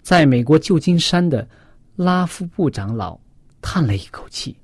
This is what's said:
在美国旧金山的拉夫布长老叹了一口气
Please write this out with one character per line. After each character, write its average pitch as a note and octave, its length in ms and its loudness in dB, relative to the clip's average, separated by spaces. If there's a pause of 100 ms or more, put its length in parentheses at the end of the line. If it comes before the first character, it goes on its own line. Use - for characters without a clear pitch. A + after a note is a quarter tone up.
在 F3 240 4
美 B2 200 4
国 D3 120 4
旧 D#3+ 220 2
金 F3 200 2
山 F3 300 0
的 C3 200 -2 (480)
拉 F3+ 280 0
夫 E3+ 220 -10
布 E3+ 240 -2
长 G#2 240 -8
老 F2 240 -8 (420)
叹 - 240 -2
了 G#2 120 -2
一 F#2+ 160 -10
口 - 160 -18
气 - 360 -14